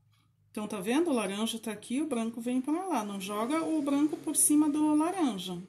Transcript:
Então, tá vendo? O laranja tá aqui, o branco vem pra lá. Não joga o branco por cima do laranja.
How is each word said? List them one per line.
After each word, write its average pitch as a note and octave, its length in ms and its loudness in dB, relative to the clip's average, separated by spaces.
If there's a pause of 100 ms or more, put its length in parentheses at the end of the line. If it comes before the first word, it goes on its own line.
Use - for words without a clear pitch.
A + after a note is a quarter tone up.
(500)
Então, G#3+ 180 -6
tá G#3 140 -6
vendo? C#4+ 300 2
O - 20 2
laranja A3 460 0
tá A3+ 120 -8
aqui, A#3+ 300 -4
o D#4+ 60 -2
branco A#3 340 -4
vem B3 180 0
pra D#4 280 -2
lá. B3 180 0
Não G3 160 -6
joga A3+ 420 -2
o D#4 180 0
branco C#4+ 360 2
por D4 180 -4
cima D4+ 340 4
do D4+ 260 2
laranja. A#3+ 720 0